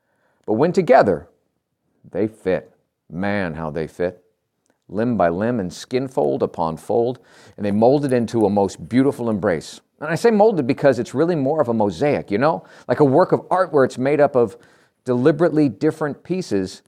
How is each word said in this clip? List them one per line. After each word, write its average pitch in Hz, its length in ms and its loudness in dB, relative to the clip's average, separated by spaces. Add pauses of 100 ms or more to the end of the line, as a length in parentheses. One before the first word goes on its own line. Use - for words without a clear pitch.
(460)
But 104 80 -2
when 143 180 2
together, 147 560 2 (840)
they 101 160 -2
fit. 92 460 -6 (360)
Man, 95 460 -4
how 80 160 -8
they 78 160 -6
fit. - 360 -6 (640)
Limb 110 300 -4
by 87 120 2
limb 107 300 -2
and 90 120 -6
skin 127 360 -6
fold 139 340 -2
upon 82 360 -4
fold, 117 420 -4 (380)
and 104 80 -8
they 101 60 -2
molded 127 400 2
into 117 340 0
a 98 40 2
most 98 400 -2
beautiful 123 400 0
embrace. 92 520 -4 (180)
And 147 100 -8
I 165 60 -2
say 233 160 2
molded 208 340 2
because 135 320 2
it's 117 160 -6
really 165 220 0
more 147 260 -2
of 127 60 0
a 117 60 -2
mosaic, 104 580 0
you 101 60 0
know? 160 260 0 (240)
Like 127 120 -2
a 151 60 6
work 151 260 4
of - 200 0
art 185 200 0
where 139 120 4
it's 123 140 -2
made 139 220 0
up 143 160 2
of 120 220 2 (480)
deliberately 147 640 2
different 143 540 -4
pieces 104 640 -4